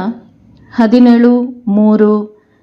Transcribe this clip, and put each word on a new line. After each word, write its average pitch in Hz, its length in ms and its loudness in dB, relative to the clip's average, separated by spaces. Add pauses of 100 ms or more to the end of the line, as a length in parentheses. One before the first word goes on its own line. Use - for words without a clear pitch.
(760)
ಹದಿನೇಳು 240 680 2 (260)
ಮೂರು 214 720 -2 (200)